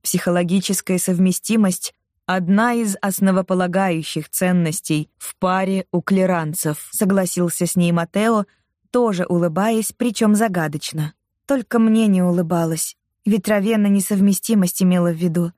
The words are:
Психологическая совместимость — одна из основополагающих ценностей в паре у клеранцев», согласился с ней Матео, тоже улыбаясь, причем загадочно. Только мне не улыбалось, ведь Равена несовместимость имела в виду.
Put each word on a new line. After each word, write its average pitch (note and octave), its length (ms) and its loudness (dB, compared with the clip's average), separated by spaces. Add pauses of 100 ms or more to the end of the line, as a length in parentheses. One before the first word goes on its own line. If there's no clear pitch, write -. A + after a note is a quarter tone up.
Психологическая F3+ 960 0
совместимость — F#3 960 0 (320)
одна G3 480 2
из A3 280 -2
основополагающих F#3 1300 0
ценностей E3 880 0
в - 180 -16
паре F#3+ 560 -2
у F3 100 -2
клеранцев», F3 880 -2
согласился F#3 760 -2
с - 100 -6
ней F3 160 2
Матео, G3+ 540 0 (460)
тоже A3 340 0
улыбаясь, F3+ 680 0
причем A3 440 0
загадочно. D#3 760 -4 (320)
Только A#3+ 340 0
мне A3 280 4
не F#3 140 4
улыбалось, E3+ 760 0 (300)
ведь G#3 220 0
Равена G#3 400 2
несовместимость G3+ 960 2
имела F3+ 280 2
в D#3+ 40 -4
виду. E3+ 420 -2